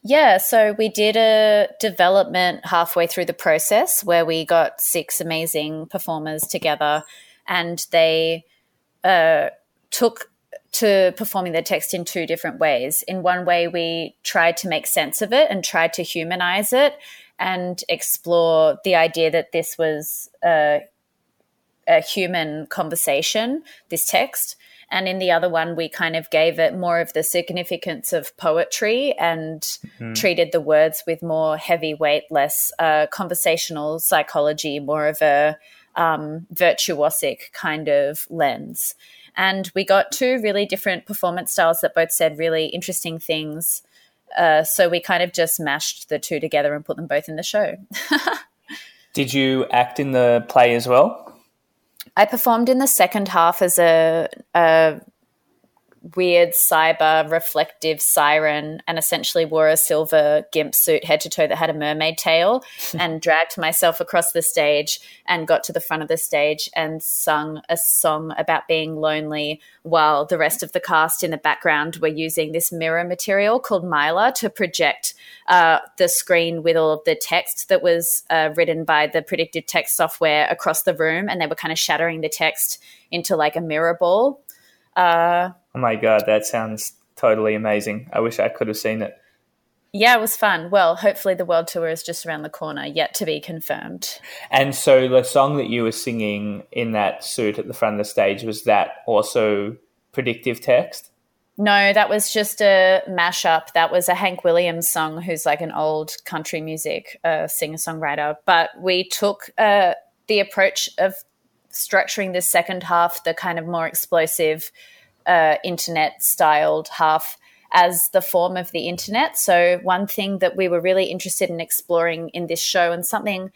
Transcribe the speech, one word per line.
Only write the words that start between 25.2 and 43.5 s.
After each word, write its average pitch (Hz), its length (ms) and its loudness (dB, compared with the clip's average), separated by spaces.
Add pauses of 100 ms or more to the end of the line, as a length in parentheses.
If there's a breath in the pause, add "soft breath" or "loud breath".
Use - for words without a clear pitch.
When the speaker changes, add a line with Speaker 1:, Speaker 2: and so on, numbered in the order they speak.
Speaker 1:
other 170 180 2
one, 165 280 -2
we 165 120 -4
kind 165 280 -4
of 165 140 -6
gave 160 280 2
it 165 180 2
more 175 240 0
of 165 120 -6
the 156 100 -2
significance 175 920 -6
of 156 240 -6
poetry 214 840 -2
and 160 420 -2
Speaker 2:
Mm-hmm. - 520 -10
Speaker 1:
treated 170 400 0
the 165 80 0
words 156 460 2
with 165 160 -6
more 160 340 -2
heavyweight, 156 720 0
less, 147 480 0
uh, 151 320 2
conversational 165 880 -4
psychology, 151 800 -2
more 147 300 -2
of 151 120 -4
a, 151 380 4 (380 soft breath)
um, 160 580 -2
virtuosic 151 1000 0
kind 156 360 -6
of 143 420 0
lens. 143 640 -4 (420 loud breath)
And 190 380 -2
we 196 100 -2
got 196 280 2
two 254 300 0
really 208 240 -2
different 196 400 -6
performance 180 460 -4
styles 165 280 2
that - 140 -2
both 165 180 0
said 156 260 0
really 160 280 0
interesting 170 520 -8
things. 156 640 -6 (540 soft breath)